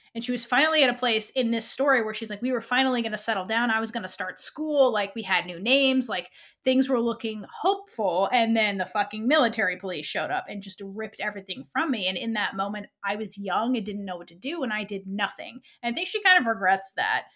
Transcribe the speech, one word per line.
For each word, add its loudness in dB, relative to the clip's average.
And -8
she -2
was -2
finally 4
at 6
a -2
place 0
in 0
this -2
story 4
where -2
she's -6
like, -8
"We 0
were 0
finally 2
gonna -2
settle -2
down. 0
I 2
was -2
gonna -4
start -6
school. 2
Like, 0
we -6
had 0
new -10
names. 2
Like, -6
things 4
were 2
looking -2
hopeful." 0
And 4
then 2
the -2
fucking -2
military 4
police -6
showed -2
up -4
and -10
just -12
ripped -10
everything -8
from 0
me. 0
And -2
in -4
that -2
moment, -4
I 0
was -8
young 0
and -4
didn't -6
know -6
what -12
to -20
do, -6
and -4
I -4
did -8
nothing. -6
And -4
I -2
think -4
she -2
kind 8
of 2
regrets 2
that. 0